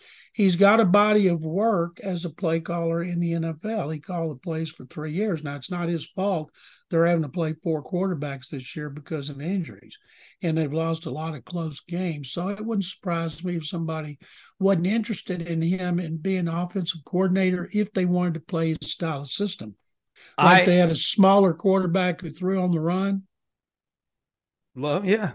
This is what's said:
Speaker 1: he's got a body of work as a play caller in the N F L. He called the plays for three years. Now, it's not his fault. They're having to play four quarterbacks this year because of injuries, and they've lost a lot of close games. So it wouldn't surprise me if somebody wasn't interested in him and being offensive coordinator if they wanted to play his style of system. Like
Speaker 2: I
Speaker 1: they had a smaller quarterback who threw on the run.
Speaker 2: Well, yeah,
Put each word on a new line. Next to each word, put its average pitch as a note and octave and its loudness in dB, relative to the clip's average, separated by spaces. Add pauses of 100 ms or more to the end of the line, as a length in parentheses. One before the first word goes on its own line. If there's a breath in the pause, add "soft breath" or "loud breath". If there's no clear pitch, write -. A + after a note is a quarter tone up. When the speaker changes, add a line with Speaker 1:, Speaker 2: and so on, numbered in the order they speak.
(320 soft breath)
Speaker 1:
he's F#3+ 2
got G3 6
a G#3+ 6
body G#3 4
of E3+ 0
work E3+ -2
as F3+ -4
a E3+ -4
play E3 -2
caller E3+ -2
in F3 -4
the E3+ 0
N E3 -2
F E3 -6
L. G#3 -4
He D#3 -6
called E3 -4
the C3 -10
plays D#3+ -6
for - -18
three D3+ -8
years. F3 -2
Now, C#3+ -6
it's - -10
not F3 -4
his E3+ -4
fault. F#3 -4 (380 soft breath)
They're E3+ 4
having E3+ 2
to C#3+ -4
play D#3+ -4
four D#3 -2
quarterbacks D3+ -4
this C3+ -10
year D3+ -6
because C#3+ -8
of C#3 -10
injuries, D#3 -6 (440 soft breath)
and D#3+ 0
they've D3+ 0
lost E3 -2
a C3+ -6
lot D#3 -6
of B2+ -14
close E3 -6
games. E3 -6
So F3+ -4
it G#3 -6
wouldn't G#3 -2
surprise E3 -6
me F3+ -4
if D#3 -8
somebody D#3+ -6 (380 soft breath)
wasn't F#3 2
interested G3+ -2
in E3 -4
him F3+ 0
and D#3+ -6
being F#3 0
offensive E3+ -4
coordinator F#3 0
if G#3 0
they F#3 0
wanted F3 2
to D#3 -6
play E3 -2
his - -4
style D#3 -4
of C#3 -12
system. A2 -4 (640 soft breath)
Like F3+ 10
Speaker 2:
I - 4
Speaker 1:
they F3+ 6
had F3 6
a D#3+ 0
smaller F#3+ 6
quarterback F3+ 0
who E3+ -8
threw F#3 -2
on F3+ 0
the E3 2
run. F#3+ -2 (1500)
Speaker 2:
Well, D3 -2
yeah, G3 0